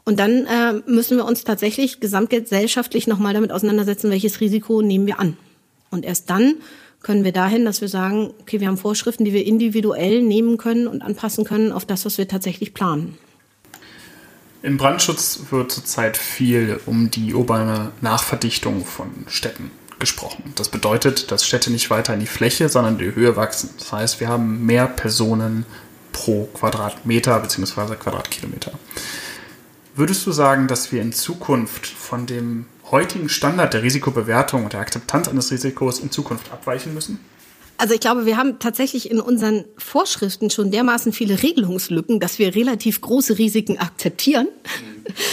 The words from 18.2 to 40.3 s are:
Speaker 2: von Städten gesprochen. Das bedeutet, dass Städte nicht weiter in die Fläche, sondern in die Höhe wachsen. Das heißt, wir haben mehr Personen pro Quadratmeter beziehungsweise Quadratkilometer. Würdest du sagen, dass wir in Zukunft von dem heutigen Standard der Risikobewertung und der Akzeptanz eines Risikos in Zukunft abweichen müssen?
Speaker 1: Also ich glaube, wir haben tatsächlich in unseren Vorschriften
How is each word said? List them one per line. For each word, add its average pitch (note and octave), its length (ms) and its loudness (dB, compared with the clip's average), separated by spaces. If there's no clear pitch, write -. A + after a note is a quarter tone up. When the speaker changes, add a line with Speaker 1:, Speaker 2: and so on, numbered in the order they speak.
Speaker 2:
von - 240 -12
Städten - 440 -6
gesprochen. - 560 -6
Das - 140 -4
bedeutet, A#2 640 0
dass G2+ 140 2
Städte - 260 0
nicht A#2 180 0
weiter A#2 240 0
in G#2 60 -2
die G#2+ 80 -4
Fläche, A#2+ 420 2
sondern A2+ 300 2
in - 0 -
die F#2 160 -2
Höhe A2+ 200 6
wachsen. - 340 -2
Das - 120 -14
heißt, A2 280 -2
wir A#2 80 -2
haben A#2 380 0
mehr A#2+ 220 6
Personen A2 800 0
pro G#2+ 340 0
Quadratmeter A2+ 960 0
beziehungsweise G#2+ 560 -4
Quadratkilometer. - 760 -8
Würdest E3 320 0
du F#3+ 40 0
sagen, C#3 360 4
dass B2 240 -2
wir A#2+ 100 -2
in A#2 120 -2
Zukunft - 760 -2
von - 400 -8
dem A#2+ 380 -4
heutigen D3 380 0
Standard D#3+ 440 0
der A2 80 0
Risikobewertung B2 840 0
und G#2 100 -6
der G#2 60 -6
Akzeptanz D3 480 -2
eines C3 240 -2
Risikos C3 480 -2
in C#3 120 -8
Zukunft - 400 -6
abweichen C3+ 420 -6
müssen? D#3 260 -8
Speaker 1:
Also A3+ 140 2
ich A3 60 2
glaube, A#3+ 260 2
wir A3 120 4
haben C4 220 0
tatsächlich B3+ 500 -2
in A3+ 100 2
unseren G#3+ 460 2
Vorschriften A3 720 -2